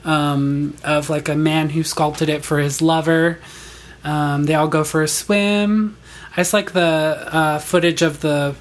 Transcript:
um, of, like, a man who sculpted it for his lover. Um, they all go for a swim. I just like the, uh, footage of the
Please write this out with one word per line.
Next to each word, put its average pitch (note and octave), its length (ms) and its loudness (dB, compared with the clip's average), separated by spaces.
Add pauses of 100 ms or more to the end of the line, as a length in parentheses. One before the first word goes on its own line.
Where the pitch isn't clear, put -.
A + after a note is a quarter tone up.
um, D3 800 0
of, D3+ 260 -2
like, D3 180 -2
a D3 60 -2
man D#3 360 2
who D#3+ 120 -2
sculpted D3+ 460 0
it D3+ 160 -2
for D3 160 0
his C#3+ 200 -2
lover. E3 600 2 (640)
Um, D3 400 -2
they D3+ 100 2
all D#3 140 2
go D#3 160 0
for D#3 180 0
a D#3 60 0
swim. G#3 880 0 (400)
I F3+ 60 0
just F3 100 2
like G3+ 220 0
the, D#3+ 580 0
uh, D#3 260 2
footage E3+ 440 0
of D#3 180 0
the C#3+ 400 0